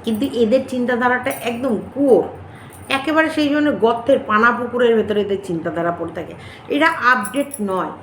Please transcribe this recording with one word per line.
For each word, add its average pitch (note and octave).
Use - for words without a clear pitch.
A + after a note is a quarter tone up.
কিন্তু A3+
এদের A#3+
চিন্তাধারাটা A#3+
একদম A#3
কুয়োর, B3+
একেবারে D4+
সেই D4+
জন্য D4
গর্তের, A#3
পানা G#3+
পুকুরের A#3+
ভেতরে G#3
এদের F#3+
চিন্তাধারা E3+
পড়ে E3+
থাকে। -
এরা D4
আপডেট B3+
নয় F#3